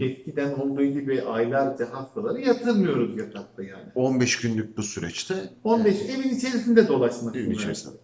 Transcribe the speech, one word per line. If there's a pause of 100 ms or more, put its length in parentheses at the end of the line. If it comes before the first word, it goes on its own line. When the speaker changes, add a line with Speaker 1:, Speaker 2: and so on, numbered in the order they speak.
Speaker 1:
eskiden
olduğu
gibi
aylarca
hastaları
yatırmıyoruz
yatakta
yani. (120)
Speaker 2:
On
beş
günlük
bu
süreçte, (280)
Speaker 1:
On
beş
Speaker 2:
e,
Speaker 1:
evin
içerisinde
dolaşmasını
Speaker 2:
evin
içerisinde.